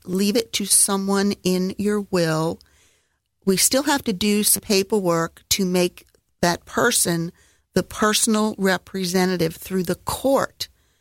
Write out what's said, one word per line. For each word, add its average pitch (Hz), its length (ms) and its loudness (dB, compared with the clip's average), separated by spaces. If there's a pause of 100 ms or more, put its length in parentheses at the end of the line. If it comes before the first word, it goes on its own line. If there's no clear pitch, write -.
leave 202 320 0
it - 180 -2
to 202 120 -4
someone 196 760 0
in 185 360 0
your 208 320 -2
will, 160 500 0 (840)
we 190 120 2
still - 280 2
have 285 200 0
to 226 80 -2
do 208 300 0
some - 180 0
paperwork 190 920 0
to 196 140 0
make 180 420 0 (360)
that 175 220 0
person 180 680 -2 (420)
the 180 80 2
personal 214 760 0
representative 185 1000 0
through 185 280 -4
the 175 100 -2
court - 760 -2 (320)